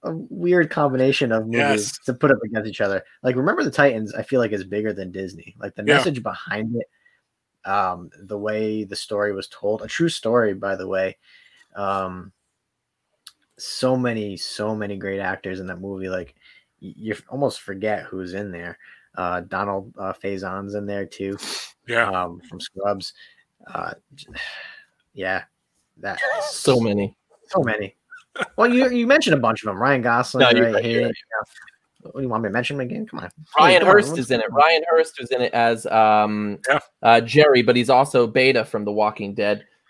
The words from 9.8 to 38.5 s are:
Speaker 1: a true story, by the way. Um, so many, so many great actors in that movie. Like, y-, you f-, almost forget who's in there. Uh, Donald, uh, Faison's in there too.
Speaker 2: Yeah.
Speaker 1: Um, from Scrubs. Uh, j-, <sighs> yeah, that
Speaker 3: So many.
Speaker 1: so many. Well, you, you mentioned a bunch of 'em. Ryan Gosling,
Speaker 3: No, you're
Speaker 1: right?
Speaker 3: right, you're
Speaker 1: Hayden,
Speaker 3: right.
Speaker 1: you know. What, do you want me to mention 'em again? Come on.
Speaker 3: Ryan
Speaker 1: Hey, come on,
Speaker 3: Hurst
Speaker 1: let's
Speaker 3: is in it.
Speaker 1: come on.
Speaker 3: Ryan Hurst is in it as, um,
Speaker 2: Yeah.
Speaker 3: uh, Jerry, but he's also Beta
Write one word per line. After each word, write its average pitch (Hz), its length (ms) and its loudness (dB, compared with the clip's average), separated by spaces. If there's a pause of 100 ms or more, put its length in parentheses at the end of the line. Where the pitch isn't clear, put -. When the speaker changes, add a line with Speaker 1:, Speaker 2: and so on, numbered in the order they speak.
Speaker 1:
a 110 40 -10
true 165 220 0
story, 113 460 0
by 98 200 -4
the 92 120 -6
way. 95 300 -2 (580)
Um, 95 560 -4 (1300)
so - 380 -2
many, 110 400 -4
so 107 400 -6
many 101 220 -8
great 98 220 -6
actors 95 400 -8
in 92 80 -10
that 87 120 -12
movie. 95 300 -10
Like, 92 240 -8 (480)
y-, 92 160 -16
you 107 160 -8
f-, - 160 -12
almost 131 320 -4
forget 101 440 -6
who's 92 280 -10
in 101 180 -8
there. 87 280 -14 (340)
Uh, 90 280 -4
Donald, 98 580 -6
uh, 95 140 -6
Faison's 98 600 -8
in 104 140 -6
there 101 180 -6
too. 98 320 -8 (500)
Speaker 2:
Yeah. 117 220 0
Speaker 1:
Um, 90 300 -4 (100)
from 90 100 -16
Scrubs. 98 540 -6 (580)
Uh, - 220 -8 (220)
j-, - 100 -20 (440)
<sighs> - 440 -20
yeah, 92 300 -6 (540)
that - 220 -8 (300)
Speaker 3:
So 127 300 2
many. 101 360 -2 (300)
Speaker 1:
so 190 160 -2
many. 107 340 -4 (600)
Well, 240 180 4
you, 254 180 4
you 240 140 0
mentioned 277 280 4
a 139 60 4
bunch 110 240 0
of 107 60 -10
'em. 98 120 -4
Ryan 131 200 2
Gosling, 123 420 2
Speaker 3:
No, 123 80 8
you're 120 160 4
Speaker 1:
right? 110 80 0
Speaker 3:
right, - 100 2
you're 117 80 -2
Speaker 1:
Hayden, 120 140 2
Speaker 3:
right. 113 100 -4
Speaker 1:
you - 880 -14
know. - 60 -18
What, - 40 -18
do 139 60 -8
you 127 80 -4
want 113 140 -2
me 107 40 -2
to 95 60 -4
mention 123 240 -2
'em 135 40 -4
again? 127 240 -8
Come - 140 -14
on. - 100 -12 (280)
Speaker 3:
Ryan 170 160 8
Speaker 1:
Hey, 175 60 8
come 165 100 4
on, 196 60 10
Speaker 3:
Hurst 202 140 6
Speaker 1:
let's 165 120 -4
Speaker 3:
is 117 100 -4
in 120 80 2
it. 110 80 -2
Speaker 1:
come 98 80 -8
on. 139 60 6
Speaker 3:
Ryan 160 280 6
Hurst 160 300 2
is 123 120 -10
in 123 100 0
it - 120 0
as, 117 340 2
um, 107 720 4 (100)
Speaker 2:
Yeah. 143 100 2 (220)
Speaker 3:
uh, 117 200 8
Jerry, 131 420 6
but 120 120 4
he's 123 140 2
also 131 380 4
Beta 127 360 4